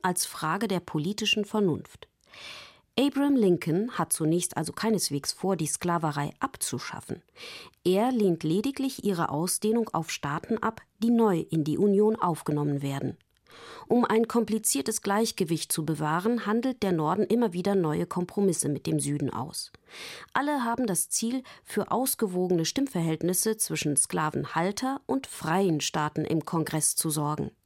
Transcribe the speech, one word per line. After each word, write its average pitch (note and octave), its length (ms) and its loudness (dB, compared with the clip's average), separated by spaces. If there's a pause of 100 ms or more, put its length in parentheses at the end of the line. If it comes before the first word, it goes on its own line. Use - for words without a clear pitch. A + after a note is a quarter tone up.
als F3+ 240 0
Frage F#3+ 420 -2
der F#3 140 0
politischen G3+ 640 -2
Vernunft. - 640 -2 (880)
Abraham C#4 380 4
Lincoln F#3 600 2
hat E3 140 -2
zunächst E3 460 0
also D#3+ 160 -4
keineswegs F3+ 580 -2
vor, F#3 240 -2
die D#3+ 100 -2
Sklaverei D#3 680 0 (100)
abzuschaffen. - 800 -6 (640)
Er G3+ 260 4
lehnt G3 320 2
lediglich C4 600 -2
ihre E3+ 240 0
Ausdehnung G#3+ 640 0
auf E3 180 -4
Staaten D#3 460 -4
ab, A3 240 -6 (200)
die A#3 80 4
neu A3 300 6
in D#3+ 240 -2
die D3+ 140 0
Union G#3 400 4
aufgenommen D3 640 0
werden. C#3 340 -4 (720)
Um A#3+ 180 6
ein A3+ 220 4
kompliziertes A3 720 0
Gleichgewicht G3+ 720 0
zu D#3+ 140 -2
bewahren, D#3+ 600 0
handelt A#3 380 0
der G3 80 2
Norden E3+ 320 2
immer A3 300 2
wieder F#3 220 0
neue E3+ 300 2
Kompromisse F3+ 640 0
mit C#3+ 180 -4
dem D#3+ 140 0
Süden C#3+ 300 -2
aus. - 420 -8 (600)
Alle C#4 320 0
haben A#3 200 0
das F#3 240 -2
Ziel, B3 340 -2 (200)
für - 280 -4
ausgewogene F3+ 760 2
Stimmverhältnisse F3+ 880 0
zwischen D3+ 400 -2
Sklavenhalter- F3 1080 -2
und C4+ 220 -4
freien E3 520 0
Staaten D3+ 460 -2
im D#3+ 180 0
Kongress D#3 520 0
zu - 140 -2
sorgen. D3+ 420 -2 (140)